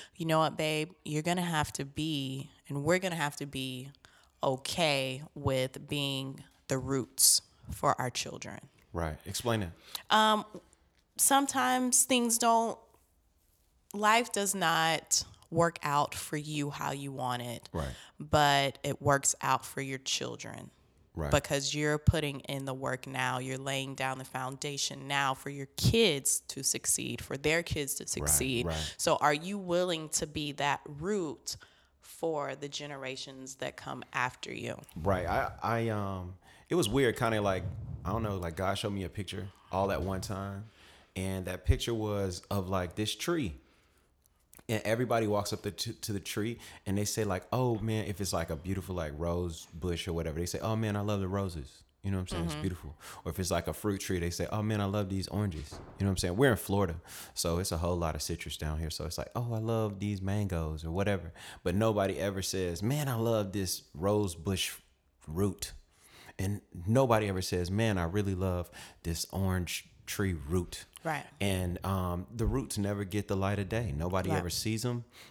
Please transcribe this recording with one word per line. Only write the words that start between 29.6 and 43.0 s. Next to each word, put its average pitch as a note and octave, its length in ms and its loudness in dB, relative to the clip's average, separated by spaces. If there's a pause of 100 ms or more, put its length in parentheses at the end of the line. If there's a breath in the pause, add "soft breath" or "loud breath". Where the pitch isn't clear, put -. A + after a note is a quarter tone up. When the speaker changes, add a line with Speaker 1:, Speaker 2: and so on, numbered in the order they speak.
Speaker 1:
to - 160 -2
be D3 280 -4
that C#3+ 340 0
root D#3+ 720 -4 (420 loud breath)
for C#3+ 560 -4
the C#3+ 140 -8
generations C3+ 840 -10
that - 200 -6
come C3+ 280 -8 (100)
after B2+ 400 -2
you? - 260 -6 (160)
Speaker 2:
Right. F2+ 320 2
I, A2 240 0 (100)
I, A#2 280 0
um, G2 460 -4 (340 loud breath)
it D#3 60 2
was E3+ 120 4
weird, A#2+ 300 4
kinda A2 240 4
like, F#2+ 220 2 (420)
I F#2 80 -2
don't A2+ 100 0
know, G2+ 140 -2
like, F2 180 -4
God F#2+ 240 0
showed G#2 140 -2
me G2 100 -2
a E2 60 -4
picture G2 380 -8 (240)
all G2 200 2
at E2+ 100 0
one F#2 200 -2
time. G2 420 -6 (540 loud breath)
And F#2 280 -2
that F2+ 200 -6
picture - 280 2
was G2+ 560 -2
of, G2 200 0
like, F2+ 260 0
this G#2+ 180 -2